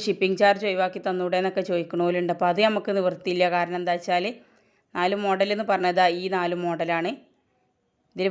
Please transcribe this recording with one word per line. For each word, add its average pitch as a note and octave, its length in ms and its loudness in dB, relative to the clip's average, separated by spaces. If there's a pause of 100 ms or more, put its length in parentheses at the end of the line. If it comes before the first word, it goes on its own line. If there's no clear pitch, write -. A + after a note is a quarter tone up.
ഷിപ്പിംഗ് F#3+ 360 0
ചാർജ് G3+ 280 4
ഒഴിവാക്കി F#3 380 -2
തന്നൂടെ F3+ 320 -2
എന്നൊക്കെ F#3+ 300 -2
ചോദിക്കണവരുണ്ട്. F3 680 0
അപ്പോൾ F3+ 160 0
അത് F3 160 2
നമുക്ക് G#3 300 0
നിവൃത്തിയില്ല. F3+ 480 0 (100)
കാരണം F3 260 -2
എന്താ F3 160 -2
വെച്ചാൽ F3+ 280 0 (720)
നാല് F#3 260 0
മോഡൽ G3 320 0
എന്ന് G#3+ 160 -4
പറഞ്ഞത് F#3 340 4 (160)
ഈ - 20 -8 (120)
നാല് F3 280 0
മോഡലാണ്. E3+ 480 -2 (1040)
ഇതിൽ F#3 160 0